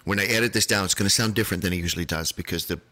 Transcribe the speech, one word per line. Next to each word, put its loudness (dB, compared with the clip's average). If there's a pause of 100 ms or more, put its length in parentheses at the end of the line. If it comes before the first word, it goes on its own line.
when 0
I 4
edit 2
this 2
down, 2
it's 0
gonna 0
sound 2
different 0
than 0
it 0
usually -2
does -4
because -6
the -4 (120)